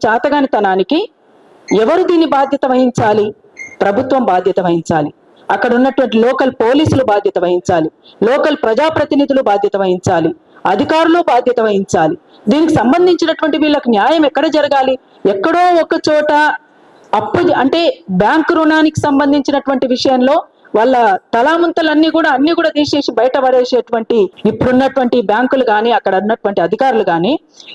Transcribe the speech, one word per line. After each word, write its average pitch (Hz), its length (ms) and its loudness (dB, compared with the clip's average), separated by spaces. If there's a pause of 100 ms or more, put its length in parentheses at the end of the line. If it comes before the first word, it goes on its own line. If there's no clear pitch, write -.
చాతగానితనానికి 233 1040 0 (720)
ఎవరు 302 220 2
దీన్ని 339 240 2
బాధ్యత 277 400 -2
వహించాలి? 233 680 0 (460)
ప్రభుత్వం 202 440 0
బాధ్యత 185 360 0
వహించాలి. 170 540 -2 (360)
అక్కడ 226 240 0
ఉన్నటువంటి 254 420 0
లోకల్ 247 340 0
పోలీసులు 269 540 0
బాధ్యత 202 340 0
వహించాలి. 180 520 -2 (320)
లోకల్ 277 340 0
ప్రజాప్రతినిధులు 285 840 0
బాధ్యత 202 340 0
వహించాలి. 180 580 -2 (320)
అధికారులు 320 540 0
బాధ్యత 254 400 0
వహించాలి. 196 580 -2 (300)
దీనికి 311 260 2
సంబంధించినటువంటి 320 840 0
వీళ్ళకి 294 320 0
న్యాయం 262 360 2
ఎక్కడ 285 200 -2
జరగాలి? 277 520 0 (300)
ఎక్కడో 349 540 2
ఒక 320 120 -2
చోట 302 380 0 (840)
అప్పు, 339 380 0
అంటే 302 460 0 (120)
బ్యాంకు 240 420 0
రుణానికి 311 480 0
సంబంధించినటువంటి 277 840 0
విషయంలో 262 580 0 (320)
వాళ్ళ 233 400 2
తలాముంతలన్నీ 320 920 0
కూడా, 320 200 0
అన్ని 277 240 0
కూడా 320 140 0
తీసేసి 294 440 -2
బయట 247 260 0
పడేసేటువంటి 240 920 0 (160)
ఇప్పుడున్నటువంటి 254 760 0
బ్యాంకులు 247 440 0
కానీ, 226 280 0
అక్కడ 196 240 0
ఉన్నటువంటి 202 440 -2
అధికారులు 214 420 -2
కానీ, 180 380 -2 (340)